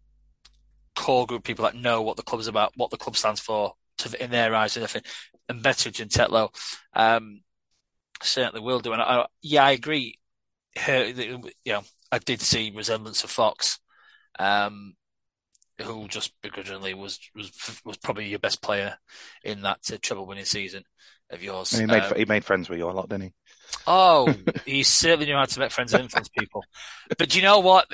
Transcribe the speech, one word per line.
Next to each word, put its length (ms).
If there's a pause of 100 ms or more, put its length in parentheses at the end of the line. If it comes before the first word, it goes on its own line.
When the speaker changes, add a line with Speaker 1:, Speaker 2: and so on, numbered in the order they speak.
(960)
Speaker 1:
core 320
group 140
of 20
people 220
that 100
know 260
what 140
the 80
club's 240
about, 300
what 120
the 80
club 200
stands 240
for, 320 (240)
to, 260
in 80
their 240
eyes, 220
and 80
everything. 260 (380)
And 120
Betteridge 380
and 100
Tetlow, 460 (380)
um, 480 (800)
certainly 400
will 180
do. 140
And 80
I, 240 (160)
yeah, 240
I 60
agree. 460 (600)
Her, 340
the, 420 (120)
you 80
know, 100 (280)
I 80
did 200
see 340
resemblance 520
of 40
Fox, 500 (600)
um, 540 (880)
who 260
just 340
begrudgingly 540
was, 240 (160)
was, 160 (340)
was 120
probably 300
your 120
best 240
player 340 (460)
in 180
that, 180 (140)
uh, 80
treble 240
winning 200
season 380 (460)
of 140
yours. 300
Speaker 2:
And 80
he 140
made, 80
Speaker 1:
Um, 140
Speaker 2:
he 80
made 200
friends 240
with 100
you 100
a 20
lot, 180
didn't 160
he? 80 (520)
Speaker 1:
Oh, 480 (160)
Speaker 2:
<laughs> 160
Speaker 1:
he 180
certainly 420
knew 100
how 100
to 140
make 120
friends 220
and 100
influence 260
people. 340 (540)
But 120
do 80
you 60
know 160
what? 340